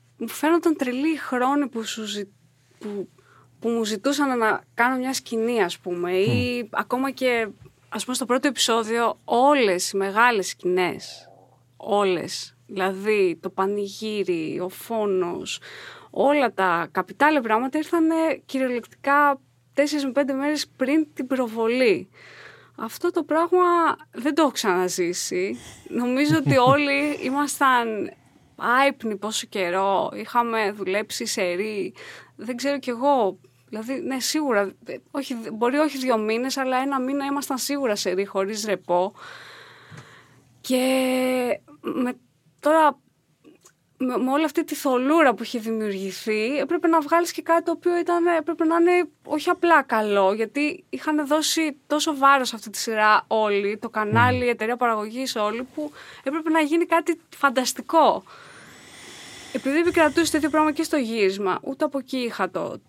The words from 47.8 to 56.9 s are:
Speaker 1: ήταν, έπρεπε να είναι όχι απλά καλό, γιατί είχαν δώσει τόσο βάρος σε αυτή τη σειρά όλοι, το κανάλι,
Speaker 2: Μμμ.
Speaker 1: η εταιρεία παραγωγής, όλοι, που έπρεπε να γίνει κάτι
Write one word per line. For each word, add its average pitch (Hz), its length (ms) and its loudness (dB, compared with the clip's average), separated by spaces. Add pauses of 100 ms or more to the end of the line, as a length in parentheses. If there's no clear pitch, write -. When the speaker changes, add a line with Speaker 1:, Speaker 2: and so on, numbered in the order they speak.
Speaker 1:
ήταν, 349 280 0 (140)
έπρεπε 330 260 -2
να 320 100 2
είναι 349 340 4 (160)
όχι 302 240 -2
απλά 339 340 4
καλό, 208 500 2
γιατί 226 560 -2
είχαν 302 380 -2
δώσει 302 500 0 (100)
τόσο 294 300 0
βάρος 269 300 6
σε 233 80 -8
αυτή 220 140 -14
τη 190 80 -12
σειρά 214 500 4
όλοι, 208 500 0
το 226 120 -8
κανάλι, 226 480 2
Speaker 2:
Μμμ. 247 80 -2
Speaker 1:
η 240 40 0
εταιρεία 233 280 -2
παραγωγής, 233 580 -2
όλοι, 220 280 -2 (120)
που 302 160 -8 (320)
έπρεπε 320 260 -4
να 320 100 4
γίνει 320 260 2
κάτι 339 340 0 (160)